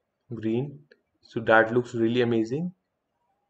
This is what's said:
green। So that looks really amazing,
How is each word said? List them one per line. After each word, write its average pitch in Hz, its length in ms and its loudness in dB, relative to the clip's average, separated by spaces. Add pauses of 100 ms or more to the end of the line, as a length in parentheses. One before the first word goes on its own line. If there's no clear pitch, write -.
(300)
green। 113 420 -4 (600)
So 113 200 -8
that 113 260 6
looks 123 260 -2
really 120 260 2
amazing, 120 420 -2 (800)